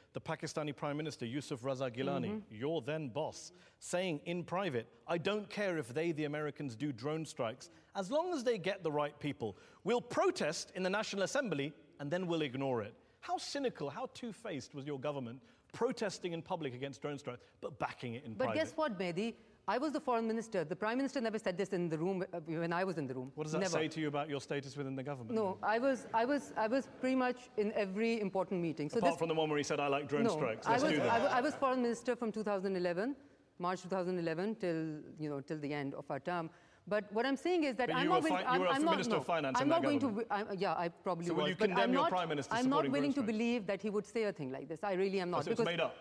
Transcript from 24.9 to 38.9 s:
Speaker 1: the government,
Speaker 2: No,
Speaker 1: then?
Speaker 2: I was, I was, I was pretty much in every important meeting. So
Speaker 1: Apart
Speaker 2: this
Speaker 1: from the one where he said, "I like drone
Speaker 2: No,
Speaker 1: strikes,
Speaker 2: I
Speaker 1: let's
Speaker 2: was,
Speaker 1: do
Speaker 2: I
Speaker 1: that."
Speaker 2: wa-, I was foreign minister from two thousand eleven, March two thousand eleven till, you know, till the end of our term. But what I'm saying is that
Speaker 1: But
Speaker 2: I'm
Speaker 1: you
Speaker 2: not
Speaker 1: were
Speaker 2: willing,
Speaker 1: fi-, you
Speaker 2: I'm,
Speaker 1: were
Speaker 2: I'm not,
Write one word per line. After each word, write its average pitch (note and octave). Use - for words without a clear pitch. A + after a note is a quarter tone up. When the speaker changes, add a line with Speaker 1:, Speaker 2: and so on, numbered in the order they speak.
Speaker 1:
the C3
government, C3
Speaker 2:
No, G#3
Speaker 1:
then? F#3
Speaker 2:
I A3+
was, C4
I A3+
was, C#4
I A3
was B3+
pretty B3+
much B3
in G#3+
every A3
important F#3+
meeting. D3+
So A#3
Speaker 1:
Apart G#3
Speaker 2:
this B2+
Speaker 1:
from E3
the D#3+
one D#3
where D3+
he C#3+
said, D3
"I C#3+
like C#3+
drone D3
Speaker 2:
No, A3
Speaker 1:
strikes, B2
Speaker 2:
I A3
Speaker 1:
let's B3+
Speaker 2:
was, D#4
Speaker 1:
do D4+
Speaker 2:
I -
Speaker 1:
that." A#3
Speaker 2:
wa-, C4
I -
was C#4+
foreign B3+
minister A#3
from A3+
two G#3+
thousand G3
eleven, F3+
March F3+
two F#3
thousand F3+
eleven E3+
till, D#3+
you D3+
know, C#3
till D#3
the D3
end C#3
of D3
our C#3
term. E3+
But G#3
what A3+
I'm C4+
saying F4
is C4
that B3
Speaker 1:
But -
Speaker 2:
I'm C4
Speaker 1:
you D#4
Speaker 2:
not F#4
Speaker 1:
were D#4
Speaker 2:
willing, -
Speaker 1:
fi-, B3+
you -
Speaker 2:
I'm, -
Speaker 1:
were F3+
Speaker 2:
I'm C4+
not, E4